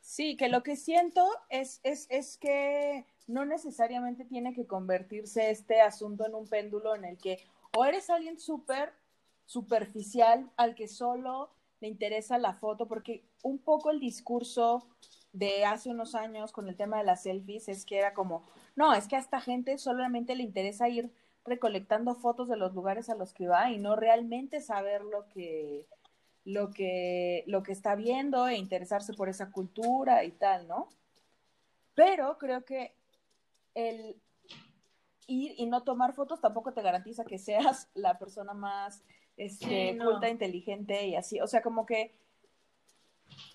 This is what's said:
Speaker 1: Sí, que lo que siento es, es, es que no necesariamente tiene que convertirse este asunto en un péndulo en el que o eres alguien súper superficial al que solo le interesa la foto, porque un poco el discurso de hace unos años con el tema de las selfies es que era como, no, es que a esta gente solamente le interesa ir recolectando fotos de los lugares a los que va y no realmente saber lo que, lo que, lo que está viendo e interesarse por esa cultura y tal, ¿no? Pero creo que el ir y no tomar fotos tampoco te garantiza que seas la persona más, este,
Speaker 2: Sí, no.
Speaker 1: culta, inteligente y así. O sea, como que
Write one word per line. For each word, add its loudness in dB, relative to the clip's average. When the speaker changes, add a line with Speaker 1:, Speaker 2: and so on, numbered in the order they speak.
Speaker 1:
Sí, -4
que 2
lo 4
que -4
siento 4
es, -6
es, -4
es -4
que 0
no -2
necesariamente -2
tiene -6
que -4
convertirse -2
este 6
asunto 4
en -4
un -8
péndulo -2
en -10
el -10
que -4
o 8
eres 2
alguien 0
súper -4
superficial 4
al 4
que -10
solo -4
le -8
interesa -2
la 0
foto, -4
porque -8
un -4
poco 4
el 2
discurso 0
de 2
hace 0
unos -6
años -6
con -10
el -8
tema -2
de 0
las 4
selfies -6
es -8
que -2
era 2
como, -2
no, 6
es 0
que -2
a 2
esta -4
gente -2
solamente -2
le -4
interesa -2
ir -4
recolectando 0
fotos -2
de 0
los -2
lugares -4
a -2
los -8
que -6
va 6
y -4
no 2
realmente 2
saber -2
lo -6
que, -8
lo -2
que, -2
lo 0
que -8
está 0
viendo 0
e 0
interesarse -4
por -2
esa -8
cultura 2
y -8
tal, 0
¿no? -6
Pero 6
creo -4
que -8
el -6
ir -4
y -2
no 0
tomar 2
fotos -6
tampoco 0
te -6
garantiza -2
que -10
seas 2
la 2
persona -12
más, -8
este, -10
Speaker 2:
Sí, -4
no. -4
Speaker 1:
culta, 4
inteligente -4
y -2
así. -4
O 0
sea, 2
como -2
que -2